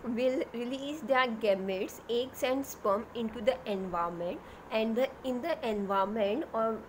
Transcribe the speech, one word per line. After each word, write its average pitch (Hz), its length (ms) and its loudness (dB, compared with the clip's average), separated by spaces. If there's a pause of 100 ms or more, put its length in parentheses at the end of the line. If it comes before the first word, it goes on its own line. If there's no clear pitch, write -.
will 254 380 2 (100)
release 269 480 -4
their 254 260 4
gametes, 196 800 0
eggs 247 340 0
and 269 220 2
sperm 214 500 0
into 233 260 -2
the 254 240 4
environment, 175 760 -2 (300)
and 220 260 2
the, 262 120 2 (160)
in 247 180 -2
the 320 140 0 (120)
environment 208 840 2
or 226 260 0 (100)